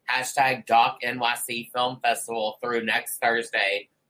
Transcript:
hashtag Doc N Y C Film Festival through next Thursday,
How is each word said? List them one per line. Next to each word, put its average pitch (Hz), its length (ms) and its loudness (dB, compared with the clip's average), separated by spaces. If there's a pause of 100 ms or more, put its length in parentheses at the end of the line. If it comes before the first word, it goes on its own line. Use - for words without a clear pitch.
(100)
hashtag 127 560 0
Doc 117 360 4
N 123 160 -4
Y 120 160 0
C 117 400 -8
Film 127 280 -2
Festival 113 600 -2
through 117 220 -2
next 113 340 -2
Thursday, 113 720 0 (200)